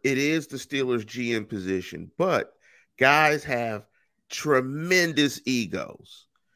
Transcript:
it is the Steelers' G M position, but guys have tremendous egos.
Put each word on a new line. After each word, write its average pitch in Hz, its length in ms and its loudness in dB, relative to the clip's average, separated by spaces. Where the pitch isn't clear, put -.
it 139 160 2
is 151 260 0
the 139 120 -12
Steelers' 123 500 -2
G 120 260 -4
M 107 120 -2
position, 92 720 -6
but 165 360 0
guys 147 460 4
have 117 420 -4
tremendous 147 1160 2
egos. - 840 -6